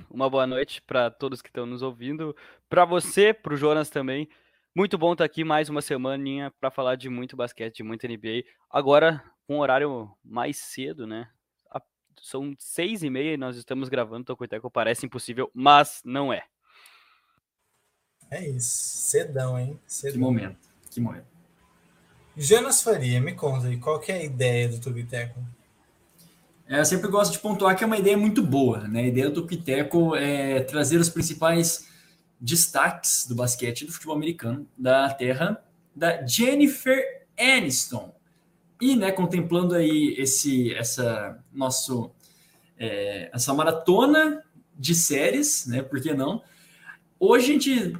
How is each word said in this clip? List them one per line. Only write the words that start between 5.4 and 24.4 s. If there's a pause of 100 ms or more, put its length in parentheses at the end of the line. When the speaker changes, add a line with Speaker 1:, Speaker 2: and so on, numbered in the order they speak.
Speaker 1:
mais
uma
semaninha
pra
falar
de
muito
basquete,
de
muito
N
B (260)
A.
Agora, (240)
com
um
horário (100)
mais
cedo,
né? (420)
A-, (400)
são
seis
e
meia
e
nós
estamos
gravando
Toco
e
Teco.
Parece
impossível,
mas
não
é. (1900)
Speaker 2:
É
isso. (120)
Cedão,
hein?
Speaker 3:
Que
Speaker 2:
Cedão.
Speaker 3:
momento, (340)
que
momento. (1080)
Speaker 2:
Jonas
Faria,
me
conta
aí,
qual
que
é
a
ideia